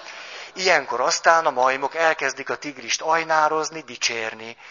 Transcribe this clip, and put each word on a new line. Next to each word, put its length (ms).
Ilyenkor 480
aztán 440
a 60
majmok 440
elkezdik 540
a 80
tigrist 440
ajnározni, 800
dicsérni. 760